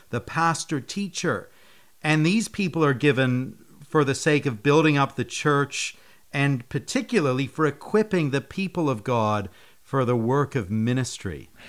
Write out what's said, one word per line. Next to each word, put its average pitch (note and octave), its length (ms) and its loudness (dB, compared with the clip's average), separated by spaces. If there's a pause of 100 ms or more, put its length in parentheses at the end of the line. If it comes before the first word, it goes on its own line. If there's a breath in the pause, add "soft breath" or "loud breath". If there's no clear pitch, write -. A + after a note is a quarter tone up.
(120)
the A#2 100 -4
pastor-teacher. E3 1300 -4 (540 soft breath)
And D#3 200 2
these G3+ 240 2
people E3 380 -2
are C#3+ 80 4
given B2+ 640 0 (260)
for D3+ 200 2
the C3+ 100 0
sake D3+ 320 0
of A#2 160 -4
building D3+ 360 4
up C3+ 180 0
the A#2+ 100 -4
church - 720 -2 (340 soft breath)
and C#3 360 0
particularly C#3+ 800 -2
for D#3 180 -2
equipping F3+ 680 0
the C3+ 100 0
people F3+ 480 -4
of A2 140 -2
God G#2+ 460 0 (340 soft breath)
for C3+ 200 0
the B2 120 2
work B2+ 400 0
of G2 160 -4
ministry. A2 800 -2 (200 loud breath)